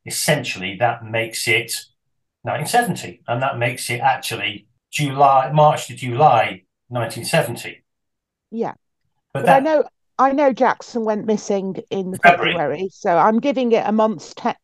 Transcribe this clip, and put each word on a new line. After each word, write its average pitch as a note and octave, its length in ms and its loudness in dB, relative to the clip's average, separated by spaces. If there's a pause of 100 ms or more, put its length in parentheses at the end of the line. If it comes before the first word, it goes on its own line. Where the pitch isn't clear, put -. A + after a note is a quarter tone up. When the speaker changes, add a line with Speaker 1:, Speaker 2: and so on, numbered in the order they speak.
Speaker 1:
essentially G2+ 720 -4
that A#2 260 0
makes A2+ 440 -6
it A2+ 260 0 (680)
nineteen A#2 240 -4
seventy, - 600 -2
and B2 140 -2
that C3+ 160 -4
makes A#2+ 320 -4
it B2 120 -4
actually G#2 680 -4 (240)
July, C#3 600 4
March D3+ 360 4
to B2 80 -16
July A#2+ 680 2 (260)
nineteen A#2 360 -6
seventy. - 580 -4 (680)
Speaker 2:
Yeah. A3+ 240 -6 (600)
Speaker 1:
But C3+ 120 -6
Speaker 2:
But - 40 4
I - 100 8
Speaker 1:
that C4+ 40 -2
Speaker 2:
know, D4+ 200 2 (340)
I C4+ 160 4
know C#4 180 4
Jackson A3+ 540 -2
went G#3+ 220 -2
missing G3 540 -2 (100)
in F#3 260 -6
Speaker 1:
February. - 360 4
Speaker 2:
February, E3 380 -2
so F#3 260 0
I'm A3 220 4
giving B3+ 320 0
it A3 140 2
a - 60 -2
month's G#3+ 420 0
te-, - 160 -4 (140)